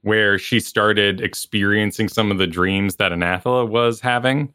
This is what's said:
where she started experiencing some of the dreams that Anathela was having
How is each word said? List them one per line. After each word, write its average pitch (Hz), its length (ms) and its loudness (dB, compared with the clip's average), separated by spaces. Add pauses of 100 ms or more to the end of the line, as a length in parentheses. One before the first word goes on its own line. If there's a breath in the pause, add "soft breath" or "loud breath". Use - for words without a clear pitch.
where 104 360 2
she 113 220 0
started 104 600 2
experiencing 104 880 -2
some 107 220 0
of 98 80 -2
the 92 80 2
dreams 92 500 0
that 95 140 0
Anathela 92 580 -2
was 117 320 0
having 127 540 -2